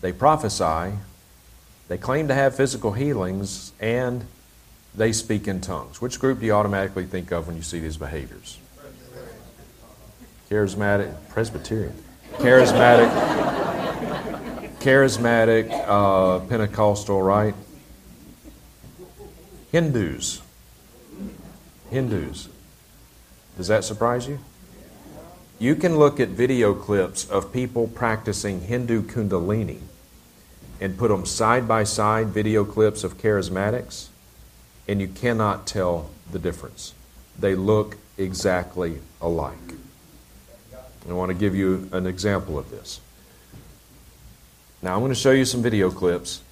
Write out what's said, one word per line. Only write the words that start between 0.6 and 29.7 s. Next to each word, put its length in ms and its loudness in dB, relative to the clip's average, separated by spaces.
They 120 -6
claim 300 -2
to 60 2
have 220 2
physical 360 0
healings, 880 -4
and 460 -2
they 180 2
speak 360 -2
in 120 -4
tongues. 400 -8
Which 200 -6
group 200 0
do 60 -4
you 60 4
automatically 520 2
think 280 -6
of 140 -4
when 100 -8
you 60 -10
see 180 -8
these 160 -6
behaviors? 640 -10
Charismatic, 640 0
Presbyterian. 680 -4
Charismatic, 760 8
charismatic, 920 4
uh, 580 4
Pentecostal, 720 0
right? 340 4
Hindus. 680 0
Hindus. 580 -4
Does 100 -8
that 160 2
surprise 460 -2
you? 100 -8
You 160 2
can 240 2
look 220 6
at 80 2
video 440 2
clips 560 -2
of 240 -2
people 360 -2
practicing 760 -4
Hindu 400 -2
Kundalini 800 -2